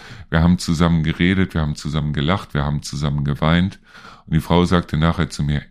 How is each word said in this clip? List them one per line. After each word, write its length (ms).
Wir 100
haben 180
zusammen 440
geredet, 500
wir 100
haben 120
zusammen 380
gelacht, 420
wir 100
haben 180
zusammen 420
geweint. 560
Und 80
die 60
Frau 260
sagte 300
nachher 320
zu 140
mir, 280